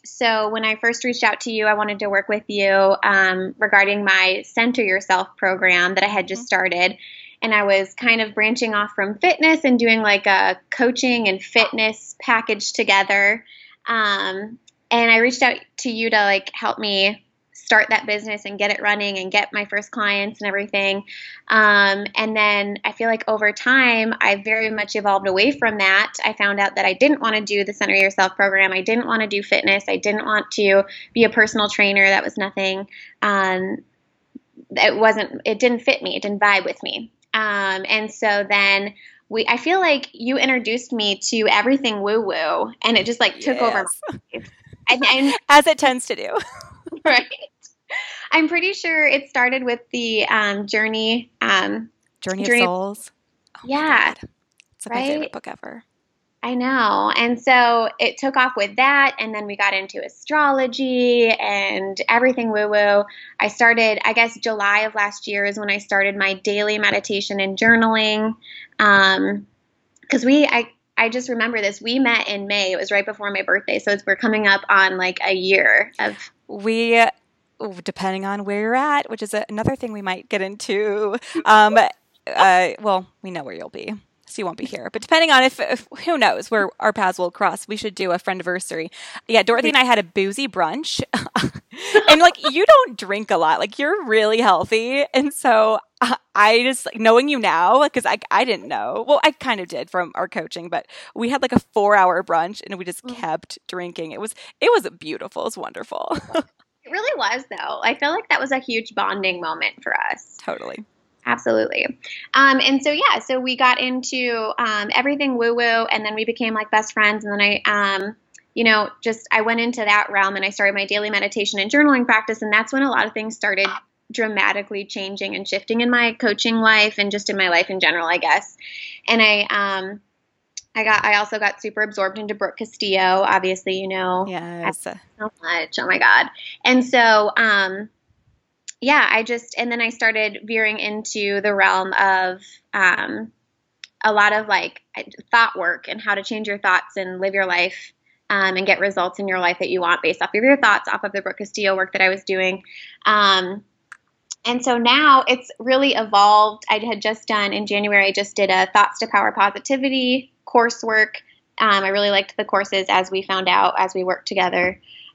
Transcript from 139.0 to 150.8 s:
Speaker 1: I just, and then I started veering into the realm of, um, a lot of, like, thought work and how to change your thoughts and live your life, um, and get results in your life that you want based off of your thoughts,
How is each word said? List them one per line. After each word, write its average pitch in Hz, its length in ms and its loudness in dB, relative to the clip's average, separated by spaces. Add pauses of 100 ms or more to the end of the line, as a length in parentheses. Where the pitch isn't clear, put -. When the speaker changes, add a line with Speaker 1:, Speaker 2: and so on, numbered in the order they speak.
Speaker 1:
I 220 140 0
just, 233 340 -8
and 240 140 -4
then 233 100 -4
I 226 80 -2
started 220 540 -2
veering 214 360 -2
into 208 640 -4
the 208 120 0
realm 190 400 2
of, 190 480 0 (320)
um, 202 580 0 (720)
a 220 80 2
lot 208 220 4
of, 214 140 -2
like, 180 340 -2 (500)
thought 233 260 4
work 175 300 -4
and 220 140 -10
how 214 140 -2
to 196 80 -6
change 214 240 -8
your 202 100 -4
thoughts 190 400 -2
and 185 240 -8
live 196 120 -2
your 196 120 0
life, 180 480 -4 (360)
um, 190 280 0
and 190 80 -2
get 190 140 2
results 185 400 -2
in 202 80 -6
your 185 120 -4
life 175 200 0
that 180 100 -4
you 185 100 -2
want 170 220 0
based - 220 -2
off - 60 -4
of 214 140 -2
your 277 140 6
thoughts, 233 340 2